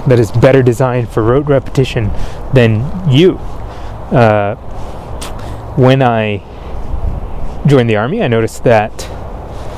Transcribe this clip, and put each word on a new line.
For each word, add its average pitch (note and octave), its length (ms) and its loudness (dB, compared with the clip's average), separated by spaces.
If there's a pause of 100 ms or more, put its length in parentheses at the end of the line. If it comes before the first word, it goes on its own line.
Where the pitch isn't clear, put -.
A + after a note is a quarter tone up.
that B2 120 6
is A#2 120 2
better C3+ 320 4
designed B2 460 0
for A#2 140 -2
rote C3 240 2
repetition B2+ 640 0 (440)
than B2+ 560 2
you. D3+ 240 6 (760)
Uh, G#2+ 460 2 (1200)
when C3 260 4
I G#2+ 400 0 (1200)
joined C3 220 4
the G#2+ 80 2
Army, D3+ 260 0
I C#3+ 60 0
noticed A2+ 360 0
that A2 440 2 (680)